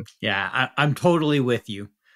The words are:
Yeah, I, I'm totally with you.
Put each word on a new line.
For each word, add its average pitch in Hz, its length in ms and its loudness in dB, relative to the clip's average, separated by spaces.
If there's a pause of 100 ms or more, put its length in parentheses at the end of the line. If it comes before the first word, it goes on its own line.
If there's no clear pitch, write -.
(200)
Yeah, 98 320 -2
I, 131 240 -2
I'm 147 200 2
totally 156 440 2
with 123 300 0
you. 101 200 -10 (260)